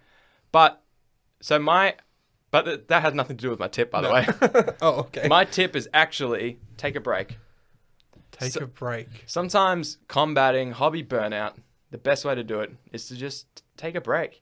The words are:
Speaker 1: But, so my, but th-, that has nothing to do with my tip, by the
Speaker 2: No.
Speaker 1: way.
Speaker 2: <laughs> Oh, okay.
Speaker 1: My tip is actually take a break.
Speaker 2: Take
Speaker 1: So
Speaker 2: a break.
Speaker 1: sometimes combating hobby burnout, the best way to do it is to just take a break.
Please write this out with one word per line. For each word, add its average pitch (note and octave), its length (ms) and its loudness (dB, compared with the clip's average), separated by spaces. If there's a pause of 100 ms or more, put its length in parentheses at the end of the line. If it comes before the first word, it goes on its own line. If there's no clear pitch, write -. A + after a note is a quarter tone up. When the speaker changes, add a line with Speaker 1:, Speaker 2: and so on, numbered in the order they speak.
(520)
Speaker 1:
But, D#3+ 320 6 (560)
so - 180 0
my, F3 380 2 (560)
but D3+ 140 4
th-, D3+ 220 -6
that E3 140 4
has D#3 140 0
nothing C3 220 -4
to G#2+ 40 -18
do B2+ 80 -4
with A#2 100 -4
my F#2+ 80 -2
tip, A#2 220 -2
by G2 120 -2
the F#2 60 0
Speaker 2:
No. G#2 60 2
Speaker 1:
way. A#3 640 2
Speaker 2:
<laughs> - 40 -20
Oh, D#3+ 100 4 (100)
okay. - 260 -6
Speaker 1:
My E3+ 180 6
tip F#3 300 -2
is B2+ 200 -6
actually A#2+ 640 0 (180)
take C#3+ 180 -6
a C#3+ 40 -8
break. G#2 380 -4 (960)
Speaker 2:
Take B2+ 220 -8
Speaker 1:
So D#3 80 -6
Speaker 2:
a C3+ 60 -10
break. A#2+ 580 -10
Speaker 1:
sometimes F3+ 720 0 (100)
combating C3+ 680 2
hobby D3 300 -2
burnout, G#2+ 500 -4 (380)
the C3 60 -14
best C#3 280 -2
way C#3 100 -2
to B2 80 -4
do A2 160 -4
it G#2 120 -6 (200)
is A#2 160 -12
to B2+ 100 -14
just - 460 -14 (140)
take E3 180 -10
a F3 60 -6
break. D3 400 -4